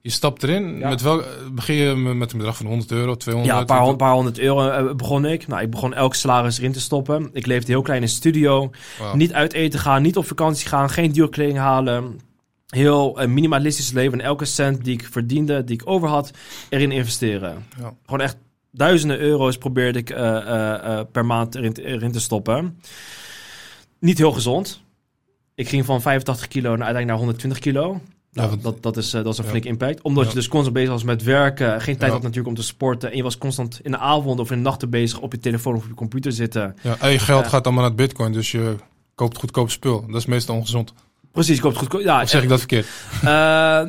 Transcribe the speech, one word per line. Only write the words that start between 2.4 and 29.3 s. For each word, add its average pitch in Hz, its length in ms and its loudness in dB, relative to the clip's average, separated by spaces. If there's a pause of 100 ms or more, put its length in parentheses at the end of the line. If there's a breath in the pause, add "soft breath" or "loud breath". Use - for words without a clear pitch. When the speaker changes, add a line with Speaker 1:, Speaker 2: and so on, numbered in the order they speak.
Speaker 1:
van 113 80 -8
honderd 113 260 -4
euro, 120 240 0
tweehonderd? 120 400 0
Speaker 2:
Ja, 104 60 2
een 110 60 -2
paar 127 140 6
hon-, 131 160 6
paar 131 160 4
honderd 127 260 2
euro, 135 300 2
eh, 131 240 0
begon 139 320 0
ik. 160 220 -2
Nou, 101 140 -4
ik 113 80 -4
begon 117 240 -4
elk 131 220 2
salaris 123 420 2
erin 127 140 -2
te 131 100 -6
stoppen. 147 520 -2
Ik 131 120 -6
leefde 123 260 0
heel 131 100 2
klein 131 200 -2
in 113 80 0
studio. 143 600 2 (300 loud breath)
Speaker 1:
Wauw. 107 160 -4
Speaker 2:
Niet 165 180 4
uit 151 200 0
eten 156 260 -2
gaan, 135 220 4
niet 160 160 4
op 170 100 0
vakantie 156 400 -2
gaan, 139 220 2
geen 165 220 2
duurkleding 147 460 2
halen. 127 640 0 (480)
Heel, 139 520 2
eh, 131 80 0
minimalistisch 143 640 2
leven 127 280 0
en 117 60 -6
elke 143 200 -2
cent 135 380 -2
die 127 100 -2
ik 117 180 -8
verdiende, 139 520 -2
die 117 120 -4
ik 113 100 -8
over 185 220 0
had, 147 240 -2 (380 loud breath)
erin 139 220 2
investeren. 110 760 -4 (140)
Speaker 1:
Ja. 117 140 -12 (120)
Speaker 2:
Gewoon 139 160 -4
echt - 160 -4 (340)
duizenden 151 480 2
euro's 135 380 2
probeerde 123 420 0
ik, 120 100 -6
eh, 117 280 -2
eh, 110 640 -2
eh, 113 120 -8
per 120 140 0
maand 117 300 -2
erin 113 180 -2
te, 117 120 -12
erin 120 260 -4
te 117 80 -4
stoppen. 120 600 -2 (1200 loud breath)
Niet 175 180 4
heel 151 140 6
gezond. 123 500 -2 (760)
Ik 127 140 -6
ging 135 160 2
van 127 160 0
vijfentachtig 135 460 0
kilo 135 220 -4
naar, - 20 0 (140)
uiteindelijk 120 220 -2
naar 113 100 0
honderdtwintig 120 420 -2
kilo. 151 420 -2 (300)
Speaker 1:
Ja, - 100 -8
Speaker 2:
Nou, 110 80 2
Speaker 1:
want 104 140 -4
Speaker 2:
dat, 113 200 -4
dat 113 140 -2
is, 107 160 -4
eh, 113 100 -2
dat 110 100 -2